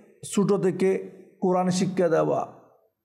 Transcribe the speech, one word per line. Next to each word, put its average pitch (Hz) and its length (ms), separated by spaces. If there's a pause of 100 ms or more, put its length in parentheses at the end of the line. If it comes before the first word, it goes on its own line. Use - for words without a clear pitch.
(360)
ছোট 196 180
থেকে 185 680 (220)
কোরআন 185 280
শিক্ষা 180 400
দেওয়া, 151 380 (580)